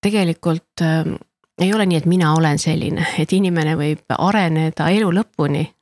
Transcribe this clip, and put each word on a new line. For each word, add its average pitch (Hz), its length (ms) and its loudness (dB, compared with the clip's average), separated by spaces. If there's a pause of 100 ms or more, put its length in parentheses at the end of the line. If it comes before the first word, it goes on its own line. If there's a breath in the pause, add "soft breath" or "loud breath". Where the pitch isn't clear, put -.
tegelikult, 175 800 -2
ähm, 160 340 0 (440)
ei 185 140 2
ole 214 120 0
nii, 180 120 2
et 147 80 -2
mina 170 300 2
olen 156 240 2
selline, 160 460 -2 (120)
et 156 160 -2
inimene 170 420 0
võib 151 420 -4
areneda 160 720 0
elu 202 220 2
lõpuni 151 520 -2 (180)